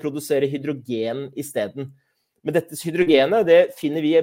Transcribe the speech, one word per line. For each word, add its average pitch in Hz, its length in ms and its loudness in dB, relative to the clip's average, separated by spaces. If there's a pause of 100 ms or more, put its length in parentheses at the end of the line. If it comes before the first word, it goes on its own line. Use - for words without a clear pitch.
produsere 143 480 -2
hydrogen 131 840 -6
i - 140 -10
stedet. 123 400 -6 (580)
Men 156 100 -4
dette 160 220 -4
hydrogenet, 165 720 2
det 170 280 6
finner 151 300 -4
vi 151 180 2